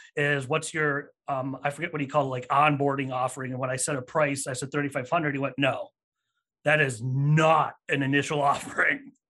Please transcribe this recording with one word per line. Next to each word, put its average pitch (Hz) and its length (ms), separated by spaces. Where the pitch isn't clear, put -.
is, 143 320
"What's 156 260
your, 147 380
um, 135 360
I 147 60
forget 156 220
what 151 100
he 135 60
called 139 200
it, - 20
like, 127 180
onboarding 139 640
offering." 127 400
And 127 80
when 131 100
I 131 60
said 143 200
a 127 60
price, 139 460
I 135 60
said, 131 180
"thirty-five 143 380
hundred." 151 260
He 135 40
went, 135 180
"No, 123 320
that 151 180
is 123 220
not 147 720
an 143 120
initial 139 400
<laughs> 139 120
offering." 151 580